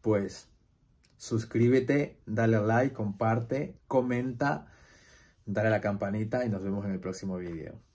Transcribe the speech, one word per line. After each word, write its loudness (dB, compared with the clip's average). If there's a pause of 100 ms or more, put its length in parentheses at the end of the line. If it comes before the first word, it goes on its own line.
pues 0 (680)
suscríbete, 2
dale 4
like, 2
comparte, -2
comenta, 0 (760)
dale 0
a 4
la 2
campanita -2
y -2
nos -4
vemos -4
en -2
el -4
próximo -6
vídeo. -10 (140)